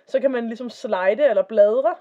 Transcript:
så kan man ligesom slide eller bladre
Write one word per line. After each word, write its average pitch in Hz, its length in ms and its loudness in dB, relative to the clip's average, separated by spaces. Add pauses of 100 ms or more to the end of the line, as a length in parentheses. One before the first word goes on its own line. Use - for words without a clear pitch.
så 262 140 -4
kan 269 100 0
man 240 160 -6
ligesom 226 240 -12
slide 214 600 -2
eller 196 120 0
bladre 226 580 2